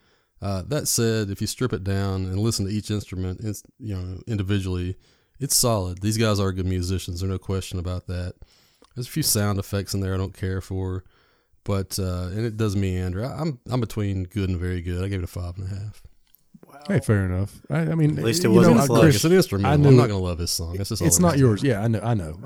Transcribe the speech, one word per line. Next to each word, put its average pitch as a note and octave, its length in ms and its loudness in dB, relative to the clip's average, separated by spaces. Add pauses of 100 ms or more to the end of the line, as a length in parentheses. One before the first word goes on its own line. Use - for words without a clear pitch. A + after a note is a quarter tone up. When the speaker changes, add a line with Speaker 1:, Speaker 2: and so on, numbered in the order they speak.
(420)
Speaker 1:
Uh, F#2+ 240 -4
that C#3+ 220 -4
said, A2 420 0
if G2 100 -6
you G#2+ 60 -2
strip - 260 -4
it F#2+ 120 -6
down G2 400 -2
and F#2 160 -4
listen G#2+ 260 0
to F#2+ 60 -6
each G#2+ 180 -4
instrument, F#2 520 -6
ins-, G#2+ 200 -8 (160)
you A2 160 -8
know, F#2 320 -8
individually, F#2+ 720 -2 (420)
it's - 180 -2
solid. F#2 460 0
These A2 160 0
guys G#2+ 220 2
are F#2+ 120 0
good F#2 140 -2
musicians. F#2 540 -2
There's F#2+ 100 -2
no F#2+ 80 -2
question F#2+ 400 -6
about F2 300 -6
that. F2+ 260 -6 (600)
There's B2 120 -10
a - 40 -16
few D#3+ 120 -2
sound G#2 360 0
effects G2 360 -4
in G2 60 -4
there F#2+ 140 -2
I F#2+ 40 0
don't F#2 180 -4
care F#2+ 240 -4
for, F#2 440 -6 (600)
but, G2 340 -2
uh, F2+ 340 -4
and G#2+ 120 -4
it A2 120 -6
does G#2+ 200 0
meander. F#2 480 -2
I, - 160 -8
I'm, D3+ 200 -6 (100)
I'm B2+ 100 0
between G2+ 440 -4
good F#2+ 260 -2
and F#2 80 -2
very F2+ 240 -4
good. F2 220 -4
I G2 40 -4
gave G2 120 -4
it F2 40 -4
a E2+ 40 -6
five F2 280 -10
and F#2+ 100 -8
a F#2+ 80 -8
half. G2+ 280 -12 (840)
Speaker 2:
Hey, G3 120 0
fair G2+ 240 2
enough. F#2 460 -4
I, D3 80 0
I D#3+ 160 0
mean, D3+ 240 2
Speaker 3:
At - 60 -4
least A#2 200 0
it C3 40 4
Speaker 2:
you - 60 6
Speaker 3:
wasn't - 220 8
Speaker 2:
know, - 80 6
Speaker 3:
flush. - 180 4
Speaker 2:
Chris, D3+ 140 8
Speaker 1:
It's G2+ 80 2
an E3 80 4
instrument. A2+ 340 4
Speaker 2:
I C#3 60 4
Speaker 1:
I'm D3 100 6
Speaker 2:
knew C#3 100 10
Speaker 1:
not A#2+ 120 10
Speaker 2:
it. - 40 2
Speaker 1:
gonna G#2 140 -2
love F2 140 -2
this E2+ 140 -2
song. F2 280 -4
It's G2 120 -6
just G#2+ 100 -4
all E3 80 2
Speaker 2:
It's - 80 4
Speaker 1:
there F3 60 4
Speaker 2:
not E3+ 140 4
Speaker 1:
is C#3+ 40 4
to C3 60 6
it. - 20 6
Speaker 2:
yours. G#2 140 2
Yeah, B2 200 2
I A#2 60 2
know. A2 140 0
I A#2 100 0
know. F2 340 -4